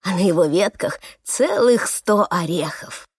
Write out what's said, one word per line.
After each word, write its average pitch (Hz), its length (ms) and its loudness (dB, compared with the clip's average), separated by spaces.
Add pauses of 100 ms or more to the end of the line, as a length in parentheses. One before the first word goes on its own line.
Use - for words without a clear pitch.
а 190 80 -4
на 180 80 -2
его 175 260 4
ветках 170 540 -2 (240)
целых - 640 2
сто - 420 0
орехов. 170 800 -6 (120)